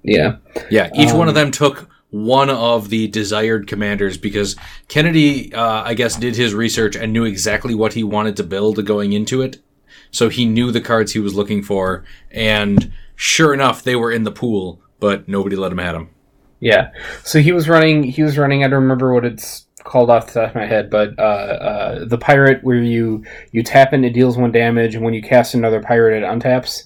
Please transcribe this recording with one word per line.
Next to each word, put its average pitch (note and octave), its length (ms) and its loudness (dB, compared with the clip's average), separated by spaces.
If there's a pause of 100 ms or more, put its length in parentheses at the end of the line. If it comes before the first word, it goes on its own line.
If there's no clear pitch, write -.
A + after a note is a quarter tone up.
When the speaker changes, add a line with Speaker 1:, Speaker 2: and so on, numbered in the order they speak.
Speaker 1:
Yeah. G2+ 340 2 (340)
Speaker 2:
Yeah, G2+ 260 2
each D3 160 6
one D#3+ 160 2
of D#3 80 0
Speaker 1:
Um, D#3 80 4
Speaker 2:
them C#3+ 80 -2
took - 380 -2 (200)
one B2+ 400 0
of A#2 400 0
the A2 200 0
desired G#2+ 580 -2
commanders G2+ 500 -4
because G2+ 380 -4 (320)
Kennedy, D3+ 680 2
uh, A2+ 320 -2
I A#2 80 -4
guess, A#2 220 -2
did A#2 220 -4
his A#2 160 0
research A2 420 -2
and A2+ 160 -6
knew A#2 140 0
exactly G#2+ 500 -4
what G#2+ 180 -2
he A#2 120 -4
wanted G#2 320 -2
to G#2 60 -4
build G2+ 420 -2
going G2+ 260 -2
into G#2+ 300 -2
it. C3 160 -6 (520)
So A#2 200 0
he B2 160 -2
knew A#2+ 260 0
the A#2 100 -2
cards A2 300 -2
he A2 80 -4
was G2+ 160 -4
looking G2+ 280 -2
for, F#2 420 -4 (260)
and G#2+ 600 0 (260)
sure - 360 2
enough, C3+ 300 0
they B2 140 0
were A#2 140 -2
in A2+ 120 -2
the G#2+ 80 -4
pool, G2 480 -6 (220)
but G2+ 260 0
nobody G2 300 -2
let F#2 160 -4
him F2+ 60 -6
have F2 160 -4
'em. E2 120 -10 (540)
Speaker 1:
Yeah. G#2+ 280 2 (340)
So - 160 2
he D#3 140 4
was E3 160 0
running, D#3+ 340 4
he C3 180 -2
was D3 160 2
running, C#3 280 2
I - 20 2
don't C3+ 140 2
remember C3 320 2
what A#2+ 100 2
it's - 420 -8 (200)
called B2 240 2
off A#2 240 4
the A#2 80 0
top A2 80 -2
of - 60 -14
my A2 100 -4
head, G#2 240 -2
but, G#2 280 0
uh, - 40 -2
uh, G#2 840 -2
the A#2 120 -2
pirate C#3 460 4
where B2+ 120 2
you, A#2 480 0 (300)
you A#2 100 0
tap C3+ 300 4
and C3+ 100 2
it B2 100 2
deals B2 240 4
one A#2+ 140 0
damage, A#2 420 2
and A2+ 120 -6
when A2+ 80 -2
you A2 80 -6
cast A#2+ 320 2
another A2+ 260 0
pirate, A2 420 2
it G2+ 40 -2
untaps. B2 600 -2